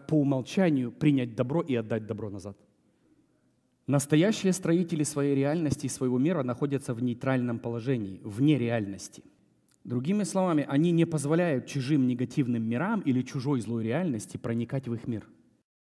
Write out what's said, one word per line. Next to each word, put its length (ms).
по 80
умолчанию 800
принять 420
добро 260
и 140
отдать 320
добро 220
назад. 280
Настоящие 680
строители 500
своей 320
реальности 520
и 20
своего 280
мира 240
находятся 520
в 100
нейтральном 560
положении, 640
вне 340
реальности. 680
Другими 400
словами, 460
они 220
не 140
позволяют 600
чужим 400
негативным 560
мирам 380
или 200
чужой 380
злой 240
реальности 540
проникать 500
в 60
их 120
мир. 220